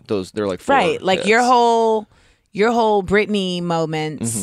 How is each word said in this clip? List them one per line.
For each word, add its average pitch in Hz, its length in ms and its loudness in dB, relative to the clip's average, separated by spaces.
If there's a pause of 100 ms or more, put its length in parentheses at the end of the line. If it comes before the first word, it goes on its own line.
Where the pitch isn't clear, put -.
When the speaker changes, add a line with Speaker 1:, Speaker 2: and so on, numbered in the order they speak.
Speaker 1:
Those, 98 240 -4
they're, 104 140 -4
like, 92 140 -4
four 277 160 0
Speaker 2:
Right. 202 240 0
Like, 185 240 0
your 214 160 2
Speaker 1:
hits. 240 80 2
Speaker 2:
whole, 226 580 2 (460)
your 214 180 0
whole 220 320 2
Britney 185 600 0
moments. 156 800 -4